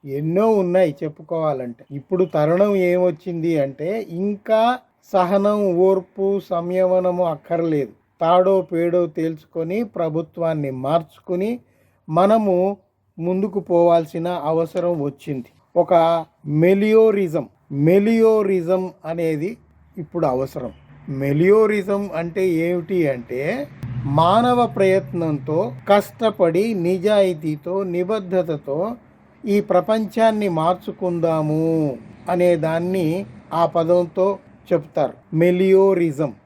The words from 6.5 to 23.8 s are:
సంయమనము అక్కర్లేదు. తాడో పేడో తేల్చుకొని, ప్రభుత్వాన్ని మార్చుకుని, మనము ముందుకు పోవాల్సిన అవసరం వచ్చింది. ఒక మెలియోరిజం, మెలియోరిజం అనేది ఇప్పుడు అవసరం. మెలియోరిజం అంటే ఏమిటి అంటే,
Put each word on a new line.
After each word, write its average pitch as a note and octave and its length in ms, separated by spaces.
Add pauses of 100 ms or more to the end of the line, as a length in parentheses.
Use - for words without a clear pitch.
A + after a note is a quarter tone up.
సంయమనము F3+ 760
అక్కర్లేదు. D#3+ 680 (280)
తాడో F#3 400
పేడో E3+ 460
తేల్చుకొని, E3 760
ప్రభుత్వాన్ని D#3+ 880
మార్చుకుని, F3 880 (500)
మనము G3 680 (420)
ముందుకు F#3 420
పోవాల్సిన E3+ 680
అవసరం E3 720
వచ్చింది. C#3 480 (260)
ఒక F3 180 (520)
మెలియోరిజం, G3 1000 (260)
మెలియోరిజం F#3+ 1160 (140)
అనేది E3 520 (420)
ఇప్పుడు E3 280
అవసరం. C3 460 (360)
మెలియోరిజం G3 1040
అంటే E3+ 340
ఏమిటి E3+ 600
అంటే, C3+ 600 (360)